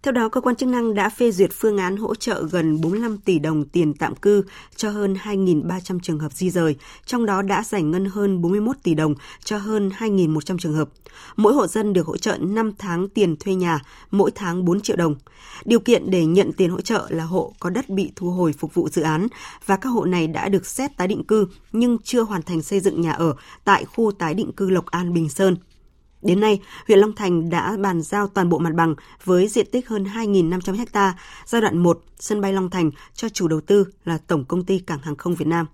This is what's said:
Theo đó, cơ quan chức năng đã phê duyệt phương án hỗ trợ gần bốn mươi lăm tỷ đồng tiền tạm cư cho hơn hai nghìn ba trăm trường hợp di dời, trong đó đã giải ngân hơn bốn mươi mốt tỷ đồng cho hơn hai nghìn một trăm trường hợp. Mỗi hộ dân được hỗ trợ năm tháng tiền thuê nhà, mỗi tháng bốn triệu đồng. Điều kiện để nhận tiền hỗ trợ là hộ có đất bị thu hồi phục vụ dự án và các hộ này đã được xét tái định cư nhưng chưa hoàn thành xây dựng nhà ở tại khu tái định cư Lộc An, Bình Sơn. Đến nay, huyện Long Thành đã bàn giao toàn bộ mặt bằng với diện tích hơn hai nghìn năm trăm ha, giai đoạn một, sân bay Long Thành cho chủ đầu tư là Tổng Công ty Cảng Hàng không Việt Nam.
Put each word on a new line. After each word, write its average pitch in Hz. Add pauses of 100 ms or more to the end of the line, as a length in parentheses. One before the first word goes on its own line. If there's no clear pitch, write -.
Theo 269
đó, 233
cơ 254
quan 247
chức 254
năng 233
đã 202
phê 233
duyệt 180
phương 214
án 190
hỗ 214
trợ -
gần 160
bốn 165
mươi 214
lăm 220
tỷ 180
đồng 151
tiền 151
tạm -
cư 202 (320)
cho 214
hơn 202
hai 208
nghìn 175
ba 180
trăm 180
trường 160
hợp 151
di 185
dời, 160 (300)
trong 233
đó 196
đã 196
giải 202
ngân 175
hơn 196
bốn 170
mươi 208
mốt 226
tỷ 170
đồng 156 (300)
cho 214
hơn 208
hai 220
nghìn 175
một 147
trăm 185
trường 156
hợp. 151 (480)
Mỗi 214
hộ 262
dân 208
được 170
hỗ -
trợ -
năm 214
tháng 185
tiền 180
thuê 190
nhà, 170 (300)
mỗi 185
tháng 180
bốn 180
triệu 220
đồng. 165 (500)
Điều 233
kiện 233
để 175
nhận 180
tiền 180
hỗ 185
trợ -
là 165
hộ 170
có 175
đất 190
bị 190
thu 175
hồi 180
phục -
vụ 170
dự 156
án 160 (400)
và 196
các 254
hộ 233
này 180
đã 165
được 190
xét -
tái 180
định -
cư 214 (260)
nhưng 233
chưa 240
hoàn 202
thành 160
xây 196
dựng 170
nhà 165
ở 160 (300)
tại -
khu 220
tái 160
định 208
cư 190
Lộc 175
An, 175
Bình 165
Sơn. 185 (680)
Đến 196
nay, 214 (260)
huyện 202
Long 208
Thành 175
đã 175
bàn 185
giao 202
toàn 190
bộ 160
mặt 160
bằng 165 (300)
với 185
diện 214
tích 247
hơn 208
hai 214
nghìn 185
năm 185
trăm 190 (160)
ha, 196 (280)
giai 233
đoạn 202
một, 170 (180)
sân 208
bay 196
Long 185
Thành 175 (240)
cho 226
chủ 180
đầu 156
tư 196 (180)
là 165
Tổng 147
Công 180
ty 190
Cảng 170
Hàng 143
không 175
Việt 156
Nam. 165